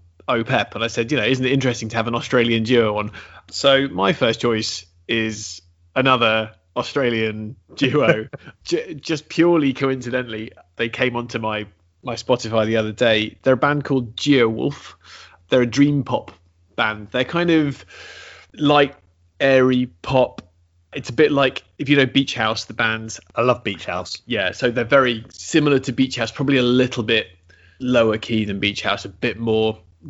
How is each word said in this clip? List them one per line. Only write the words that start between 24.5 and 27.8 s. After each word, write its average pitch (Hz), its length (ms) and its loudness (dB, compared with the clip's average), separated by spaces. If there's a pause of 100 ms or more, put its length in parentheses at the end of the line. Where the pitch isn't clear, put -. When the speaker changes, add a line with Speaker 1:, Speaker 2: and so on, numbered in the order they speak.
Speaker 1:
so 127 180 -2
they're 117 140 -2
very 120 460 2
similar 147 500 2
to 127 120 -6
Beach 127 240 0
House, 117 140 -4
probably 139 280 0
a 127 40 2
little 123 400 2
bit 110 260 0 (520)